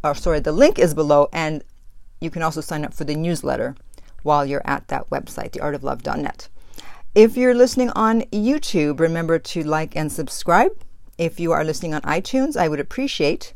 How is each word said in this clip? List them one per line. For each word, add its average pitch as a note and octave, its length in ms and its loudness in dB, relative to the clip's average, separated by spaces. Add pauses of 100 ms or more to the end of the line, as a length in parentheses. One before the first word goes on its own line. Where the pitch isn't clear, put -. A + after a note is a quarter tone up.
or D3 100 2
sorry, D#3 260 0
the D3+ 120 0
link A#3+ 260 6
is D#3 160 4
below, D3 380 4
and D#3 320 -4 (560)
you E3 100 -6
can E3 120 -6
also D#3+ 180 -2
sign D3+ 240 -6
up - 80 -10
for - 120 -6
the D3 100 -4
newsletter D3+ 640 -4 (460)
while D3 220 2
you're C#3+ 220 -4
at - 220 -4
that - 220 -4
website, - 420 -8
the - 80 -8
art D3 140 -2
of C3 100 -8
love C3+ 180 -4
dot D3 160 -4
net. - 300 -6 (640)
If A3 220 8
you're B3 180 4
listening B3 360 4
on A3 320 2 (100)
YouTube, G3+ 680 0
remember E3 380 2
to E3 240 -4
like D#3 340 -2
and D#3 160 -2
subscribe. - 600 2 (440)
If E3+ 240 -4
you E3 120 0
are D3+ 120 2
listening D#3 300 -4
on D3+ 80 -4
iTunes, C4 540 -2
I F3 120 2
would D3 120 -2
appreciate - 760 -2